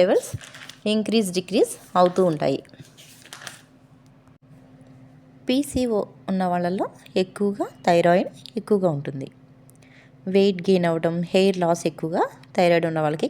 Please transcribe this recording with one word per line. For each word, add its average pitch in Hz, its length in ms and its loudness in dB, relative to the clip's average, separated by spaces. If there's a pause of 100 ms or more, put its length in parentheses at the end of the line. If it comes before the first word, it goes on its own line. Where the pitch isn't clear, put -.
లెవెల్స్ 247 300 2 (640)
ఇంక్రీజ్, 208 420 0
డిక్రీజ్ 190 360 -2 (280)
అవుతూ 180 280 2
ఉంటాయి. 147 300 -2 (3000)
పీసీఓ 254 520 0 (320)
ఉన్న 190 120 0 (100)
వాళ్ళలో 180 340 -2 (360)
ఎక్కువగా 202 440 -4 (200)
థైరాయిడ్ 175 420 4 (300)
ఎక్కువగా 190 380 0
ఉంటుంది. 139 300 -10 (1080)
వెయిట్ 196 320 4
గెయిన్ 180 220 2
అవ్వడం, 165 260 0 (180)
హెయిర్ 190 280 4
లాస్ 170 280 0
ఎక్కువగా 160 340 -4 (340)
థైరాయిడ్ 170 320 4
ఉన్న 160 160 -4
వాళ్ళకి 156 260 -2